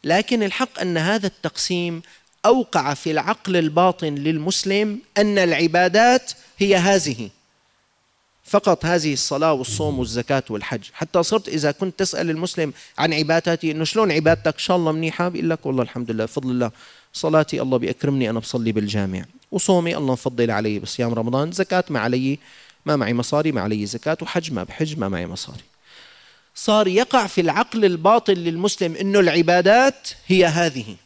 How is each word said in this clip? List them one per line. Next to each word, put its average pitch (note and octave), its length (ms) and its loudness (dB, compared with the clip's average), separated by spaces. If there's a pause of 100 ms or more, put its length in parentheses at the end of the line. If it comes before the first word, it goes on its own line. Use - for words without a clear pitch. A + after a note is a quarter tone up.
لكن G#3+ 380 0
الحق - 380 -4
أن F3+ 160 -2
هذا G3 300 0
التقسيم F3 760 -4 (440)
أوقع F3+ 480 2
في - 160 -4
العقل F3+ 460 -2
الباطن E3 580 2
للمسلم F#3+ 840 -2 (200)
أن G#3 200 2
العبادات F3+ 960 4 (260)
هي G3 180 4
هذه D#3 540 0 (1120)
فقط، G3+ 400 2
هذه D#3+ 280 0
الصلاة D3+ 400 0
والصوم C#3 460 -2
والزكاة A#2+ 520 -2
والحج. G#2+ 420 -8
حتى E3+ 300 -2
صرت G3 260 -2
إذا D3+ 220 -2
كنت F#3 280 -6
تسأل E3+ 320 -4
المسلم D#3+ 420 -4 (260)
عن D#3+ 140 0
عباداته D#3+ 580 0
إنه: D#3 140 -4
"شلون G#3 280 0
عبادتك؟ D#3 420 2
إن - 40 -14
شاء - 180 0
الله D#3+ 160 0
منيحة؟" D#3+ 360 -2
بيقول E3 220 -4
لك: D#3+ 160 -4
"والله C3 160 0
الحمد A#2 280 -6
لله، A2 140 -2
بفضل B2+ 260 -6
الله". B2 200 0 (420)
صلاتي D#3 500 0
الله C3 140 0
بيكرمني B2+ 540 0
أنا A2+ 80 -2
بصلي A2+ 340 -2
بالجامع، G2+ 520 -2 (260)
وصومي F3 460 2
الله C3+ 160 -2
مفضل A#2+ 380 0
علي G#2+ 280 -2
بصيام A#2 360 -4
رمضان، B2+ 380 -2
زكاة F#3 380 0
ما C3 100 -2
علي، B2+ 380 -2 (480)
ما D3+ 100 2
معي A#2+ 180 0
مصاري، D3 380 0
ما A#2+ 80 -2
علي G#2 260 -2
زكاة، B2 360 -6
وحج D#3+ 300 -6
ما F#2 100 -4
بحج، D3+ 360 -6
ما G2 100 -2
معي F2+ 180 -4
مصاري. G#2+ 360 -12 (920)
صار G#3+ 340 2
يقع A3 380 2
في F#3 140 -2
العقل G3+ 440 0
الباطل G3 480 4
للمسلم E3+ 640 -2
إنه G3 240 2
العبادات F3+ 880 4 (180)
هي F#3 200 6
هذه C#3 600 -2